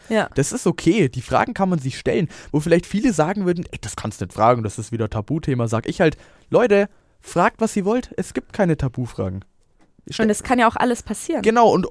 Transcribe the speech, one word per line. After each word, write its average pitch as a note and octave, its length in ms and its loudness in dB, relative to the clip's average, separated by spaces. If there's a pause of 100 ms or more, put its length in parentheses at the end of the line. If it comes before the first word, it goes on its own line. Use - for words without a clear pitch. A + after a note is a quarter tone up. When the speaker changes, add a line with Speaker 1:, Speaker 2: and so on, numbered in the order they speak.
Speaker 1:
Ja. A3 260 0
Speaker 2:
Das C#3 160 0
ist D#3+ 160 -2
okay, E3+ 420 2
die B2 120 -8
Fragen - 320 0
kann F#3+ 160 0
man F3 100 0
sich C3 180 -6
stellen. - 300 -2 (240)
Wo D3+ 80 2
vielleicht D#3+ 280 2
viele A3 260 0
sagen F3+ 320 0
würden, F3 260 0
„Ey, - 80 -12
das - 160 -10
kannst - 240 -8
du G2 60 -4
nicht - 80 -14
fragen, A#2 300 4
das G#2 160 -6
ist G#2+ 120 -8
wieder A2 180 -4
Tabuthema“, B2 580 -4
sag A2 200 -2
ich - 140 -4
halt, D#3+ 160 2 (320)
Leute, G#3 400 4 (360)
fragt, G3 360 0
was A3+ 140 -2
ihr F#3+ 100 -2
wollt. A#3+ 320 -2
Es - 160 -8
gibt - 200 -8
keine E3+ 240 2
Tabufragen. A2 680 -6 (680)
Ste- A3 140 -2
Speaker 1:
Und A3 60 4
es - 140 -2
kann B3+ 160 2
ja A3+ 100 6
auch - 60 -4
alles A#3+ 260 0
passieren. A#3+ 400 -6
Speaker 2:
Genau, A3 320 6
und F#3 180 2